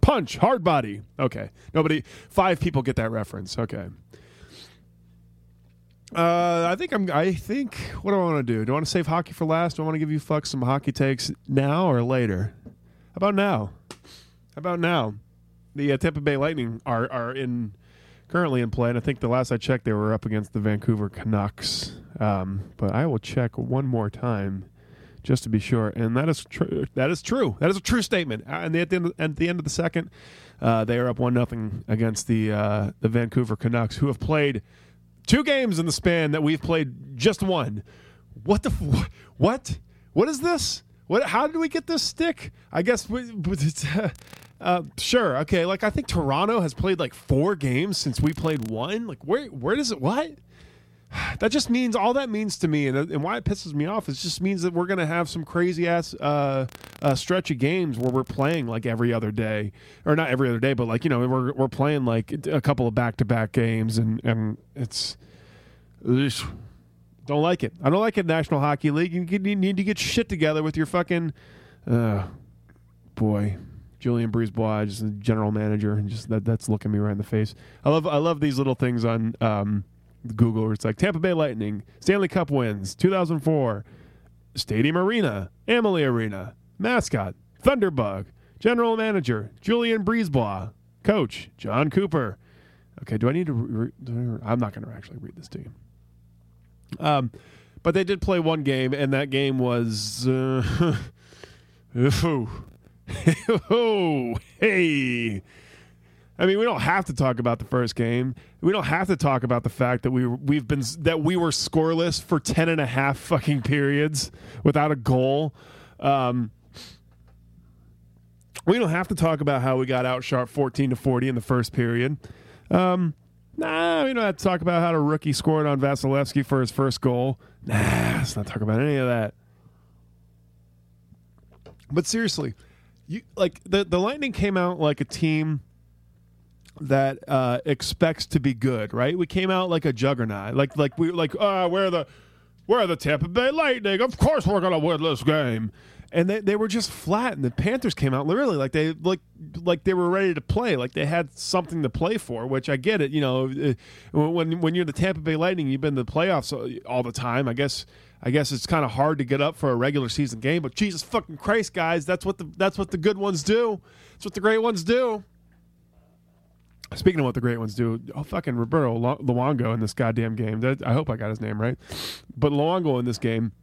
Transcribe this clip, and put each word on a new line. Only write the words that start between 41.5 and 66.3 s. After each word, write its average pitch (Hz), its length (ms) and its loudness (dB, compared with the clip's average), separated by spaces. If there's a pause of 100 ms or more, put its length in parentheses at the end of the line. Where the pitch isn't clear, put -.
we 320 120 0
get 320 180 -6
this 330 160 -2
stick? - 480 -4 (220)
I 165 80 -2
guess 220 280 0
we, 240 120 -4
<laughs> 240 100 -14 (160)
it's, 156 380 -2 (100)
uh, 202 140 0 (500)
uh, 180 220 2 (160)
sure. 196 400 2
Okay. 165 280 2
Like, 190 200 -2
I 214 40 4
think - 180 -4
Toronto 175 520 2
has 160 140 -2
played, 185 260 0
like, 143 140 -2
four 156 420 2
games 143 420 0
since - 220 -4
we 151 140 2
played 147 360 -2
one. 170 380 -4
Like, 170 160 -12
where, 226 220 -2
where 170 320 -4
does 254 160 -2
it, 147 80 -8
what? 254 300 0 (840)
<sighs> - 260 -6
That 214 120 0
just 269 180 0
means, 240 260 0
all 226 180 2
that 269 160 0
means 214 300 -4
to 180 80 0
me, 147 200 2
and, 131 100 0
and 156 240 -2
why 185 160 -4
it - 60 -8
pisses 180 300 -4
me 147 120 0
off, 202 240 -4
is 135 120 -6
just 170 200 -6
means 185 220 0
that 180 100 -2
we're 175 120 0
gonna 185 200 0
have 165 240 -2
some 170 140 -8
crazy 175 440 0
ass, 170 280 0
uh, 139 520 0 (340)
uh, 139 140 2
stretch 180 360 -2
of 131 80 -2
games 147 400 0
where 127 100 0
we're 131 140 2
playing, 143 420 0
like, 113 200 -4
every 120 280 0
other 110 180 0
day, 107 400 -2 (340)
or 151 100 4
not 160 140 0
every 127 200 2
other 117 100 0
day, 135 140 2
but, 120 140 0
like, 113 160 -2
you 170 60 2
know, 123 180 2
we're, 127 260 0
we're 135 140 2
playing, 139 380 0
like, 113 420 -2
a 156 140 0
couple - 260 2
of 110 80 0
back 120 220 0
to 127 80 2
back 110 260 0
games, 113 460 2
and, 110 260 0
and 110 340 0 (180)
it's, - 420 -6 (880)
ugh, 127 240 2 (960)